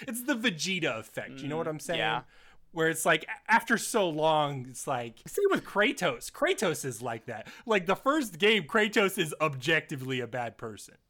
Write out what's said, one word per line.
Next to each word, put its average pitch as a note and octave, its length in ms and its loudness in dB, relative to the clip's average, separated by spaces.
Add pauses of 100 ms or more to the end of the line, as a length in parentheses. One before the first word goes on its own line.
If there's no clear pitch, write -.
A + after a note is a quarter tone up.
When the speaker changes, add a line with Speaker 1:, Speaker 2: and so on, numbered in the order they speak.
Speaker 1:
It's B3 220 -8
the C#4+ 120 2
Vegeta E3+ 600 0
effect, A2+ 440 -10
you D3 60 -6
know D3 100 -2
what D#3+ 100 -2
Speaker 2:
Mm, D#3+ 40 -2
Speaker 1:
I'm D#3 80 -8
saying? E3+ 200 -4
Speaker 2:
yeah. A2+ 220 0 (500)
Speaker 1:
Where D#3+ 180 2
it's D#3+ 160 -2
like, E3 200 4
a-, - 260 -6
after A3+ 260 4
so G3 320 2
long, D3+ 580 2
it's C3 200 -12
like, A#2+ 300 -4 (100)
same G4+ 240 2
with E4 120 2
Kratos. F#3+ 680 0
Kratos C4+ 540 0
is A#2+ 180 -8
like A#2 240 -8
that. A2 200 -10 (200)
Like, G3+ 180 2
the G3 100 2
first C4 440 0
game, G#3 240 4
Kratos G#3 560 2
is D#3 200 -2
objectively C#3 840 0
a A#2+ 60 -6
bad A#2+ 300 -6
person. - 380 -14 (140)